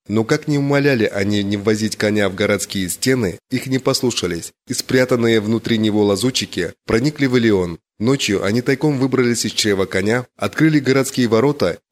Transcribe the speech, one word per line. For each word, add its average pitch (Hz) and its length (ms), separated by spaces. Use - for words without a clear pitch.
Но 110 140
как 151 240
не 143 100
умоляли 139 460
они 101 400
не 101 120
ввозить 107 380
коня 104 340
в 92 60
городские 101 540
стены, 120 500
их 127 200
не 131 100
послушались, 110 720
и 123 80
спрятанные 117 680
внутри 110 380
него 107 260
лазутчики 98 680
проникли 143 420
в 127 100
Илион. 95 420
Ночью 110 440
они 107 160
тайком 139 380
выбрались 123 460
из 110 80
чрева 98 320
коня, 104 420
открыли 147 440
городские 131 480
ворота 113 500